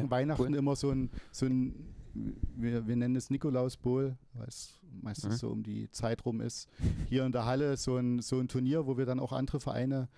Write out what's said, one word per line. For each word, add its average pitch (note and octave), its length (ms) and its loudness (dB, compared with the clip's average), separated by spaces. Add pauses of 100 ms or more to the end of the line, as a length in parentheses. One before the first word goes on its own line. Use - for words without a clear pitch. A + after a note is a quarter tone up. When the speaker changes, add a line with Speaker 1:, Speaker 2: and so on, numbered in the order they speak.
Speaker 1:
machen C3 100 0
Weihnachten C3 320 4
Speaker 2:
cool. C#3+ 120 2
Speaker 1:
immer C#3 200 4
so C#3 160 0
ein, C3 180 0 (220)
so - 160 -2
ein, C3 480 0 (180)
wir, A2+ 760 -2
wir A#2+ 80 2
nennen A#2+ 200 2
es B2 140 -2
Nikolaus C3 480 0
Bowl, C3 400 0 (160)
weil A2+ 140 -10
es - 320 -14 (220)
meistens G#2 340 -2
Speaker 2:
Mhm. - 20 -2
Speaker 1:
so A#2 120 -4
um A2 140 -2
die G#2+ 280 -6
Zeit - 340 -2
rum A2+ 160 0
ist. - 260 -6 (400)
Hier C3 180 4
in B2+ 60 2
der A#2 140 2
Halle C3+ 320 2
so B2+ 200 0
ein, B2 220 2
so B2+ 200 0
ein B2+ 100 0
Turnier, C3+ 360 2
wo C3 120 0
wir C3 80 2
dann B2+ 140 0
auch B2+ 120 -2
andere C3+ 280 0
Vereine, C3 580 0